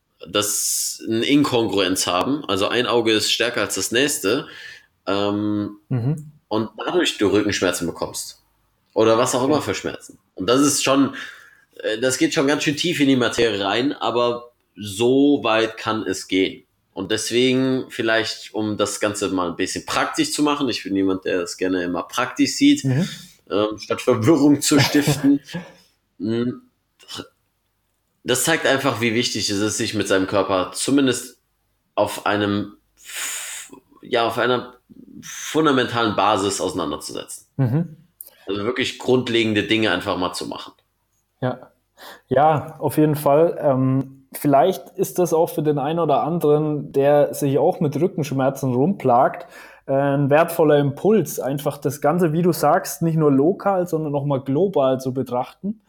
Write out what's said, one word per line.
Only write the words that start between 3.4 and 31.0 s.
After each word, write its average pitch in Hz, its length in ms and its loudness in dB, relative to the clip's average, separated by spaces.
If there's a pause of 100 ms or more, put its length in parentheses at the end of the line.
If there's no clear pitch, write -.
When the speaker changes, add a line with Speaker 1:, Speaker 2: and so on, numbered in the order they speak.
Speaker 1:
als 98 160 -2
das 95 160 -4
nächste, 131 560 0 (580)
ähm, 104 720 -2 (100)
Speaker 2:
Mhm. 131 440 -4 (160)
Speaker 1:
und 110 220 -2 (140)
dadurch - 340 0
du 104 100 4
Rückenschmerzen 95 580 0
bekommst. - 560 -8 (520)
Oder 110 240 4
was - 160 2
auch 151 100 2
immer 147 120 2
Speaker 2:
Okay. 120 100 -2
Speaker 1:
für 95 80 -2
Schmerzen. - 440 -10 (160)
Und 92 140 -6
das 131 140 4
ist 139 200 2
schon, 135 320 2 (680)
äh, 107 160 -4
das 127 180 0
geht 156 160 0
schon 147 140 2
ganz 143 180 0
schön 147 120 0
tief 156 220 -2
in 143 100 4
die 135 80 6
Materie 113 460 0
rein, 117 300 0
aber 120 600 -2 (220)
so 120 680 2
weit 110 320 0
kann 110 300 -4
es - 220 -6
gehen. 92 360 0 (300)
Und 95 160 -6
deswegen 127 800 0
vielleicht, 113 640 -2
um 107 240 -4
das 101 220 -2
Ganze 104 280 -2
mal 90 220 -2
ein 82 60 -8
bisschen 92 280 -6
praktisch - 480 -2
zu 147 100 -2
machen, 143 280 0
ich - 120 -6
bin 98 140 -4
jemand, 95 300 0
der 90 140 -2
das - 180 -8
gerne 92 260 -2
immer 87 200 -4
praktisch - 520 -2
sieht, 143 280 4
Speaker 2:
Mhm. 139 220 0 (440)
Speaker 1:
ähm, 107 280 -2
statt - 220 -6
Verwirrung 139 600 4
zu 147 180 2
stiften. 143 640 2
Speaker 2:
<laughs> - 40 -18 (680)
Speaker 1:
Mm, 117 440 -4 (1600)
das 123 200 0
zeigt 156 220 0
einfach, 127 340 0
wie 117 140 0
wichtig 117 360 -2
es 101 100 -2
ist, 104 160 0
sich 110 180 -4
mit 101 140 -2
seinem 95 180 2
Körper 98 460 0
zumindest 135 680 0 (560)